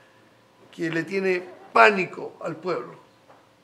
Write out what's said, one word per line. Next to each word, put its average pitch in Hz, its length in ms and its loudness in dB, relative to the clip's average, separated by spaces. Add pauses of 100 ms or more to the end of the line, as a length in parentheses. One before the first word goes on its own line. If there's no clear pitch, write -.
(720)
que 165 180 -6
le 165 140 -2
tiene 190 380 0 (300)
pánico 214 680 4
al 170 160 -8
pueblo 123 400 -8 (680)